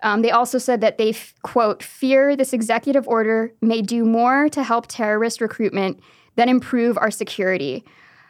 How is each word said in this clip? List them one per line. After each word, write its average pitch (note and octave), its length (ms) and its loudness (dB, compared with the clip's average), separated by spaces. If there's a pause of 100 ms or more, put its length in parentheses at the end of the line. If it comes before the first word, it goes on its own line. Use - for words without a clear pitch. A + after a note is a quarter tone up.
Um, G#3+ 180 0
they A3+ 80 2
also A#3+ 300 2
said A#3+ 220 0
that G#3+ 180 0
they, A3 100 2
f-, - 320 -8
quote, A3 400 0
"fear C4+ 540 2
this C4+ 180 -2
executive A#3 540 0
order A3+ 520 0
may A3 220 0
do A#3 240 0
more B3 440 2
to D4 120 -2
help A#3 260 -2
terrorist A3 540 -2
recruitment G3 580 -2 (360)
than A#3+ 120 2
improve A#3+ 480 2
our G#3+ 140 0
security." F#3 760 -4 (460)